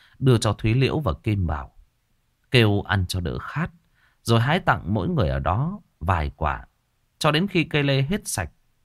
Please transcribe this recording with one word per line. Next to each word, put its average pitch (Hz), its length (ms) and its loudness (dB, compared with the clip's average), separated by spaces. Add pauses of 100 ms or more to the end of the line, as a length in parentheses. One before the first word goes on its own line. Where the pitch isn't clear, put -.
(200)
đưa 135 180 4
cho 107 160 0
Thúy 110 200 0
Liễu 127 260 2
và 117 140 -2 (100)
Kim 101 240 0
Bảo, 73 240 -6 (800)
kêu 107 300 4
ăn 95 260 0
cho 92 120 -6
đỡ 69 200 -4
khát, - 320 -8 (520)
rồi 117 180 2
hái 147 180 0
tặng 104 340 0
mỗi 110 160 -2
người 127 200 0
ở 67 100 -2
đó 120 400 -2 (200)
vài 80 360 0
quả. 71 320 -4 (520)
Cho 151 120 2
đến 160 160 0
khi 170 160 0
cây 151 200 0
lê 135 180 2
hết 170 260 -4
sạch - 240 -6 (340)